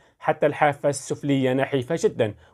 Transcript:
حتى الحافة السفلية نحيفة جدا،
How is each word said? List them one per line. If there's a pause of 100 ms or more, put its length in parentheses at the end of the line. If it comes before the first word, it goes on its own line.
(200)
حتى
الحافة
السفلية
نحيفة
جدا، (200)